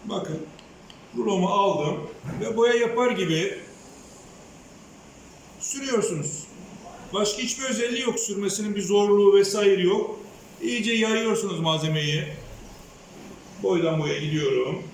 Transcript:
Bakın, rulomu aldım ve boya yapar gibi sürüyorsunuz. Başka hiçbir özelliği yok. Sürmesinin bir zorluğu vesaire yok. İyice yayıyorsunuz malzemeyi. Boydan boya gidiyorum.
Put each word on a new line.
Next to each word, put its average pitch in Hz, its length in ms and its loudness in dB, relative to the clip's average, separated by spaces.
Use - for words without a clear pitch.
Bakın, - 420 -6
rulomu 190 320 2
aldım 190 600 0
ve 214 160 -2
boya 233 180 6
yapar 233 360 2
gibi 180 480 0
sürüyorsunuz. 233 840 -4
Başka 208 280 0
hiçbir - 220 -6
özelliği 240 380 -2
yok. 240 180 -2
Sürmesinin 202 540 -4
bir 202 80 -4
zorluğu 202 540 6
vesaire 196 460 6
yok. - 380 2
İyice 233 300 -2
yayıyorsunuz 220 680 0
malzemeyi. 156 640 0
Boydan 165 380 2
boya 147 180 -2
gidiyorum. 143 640 -2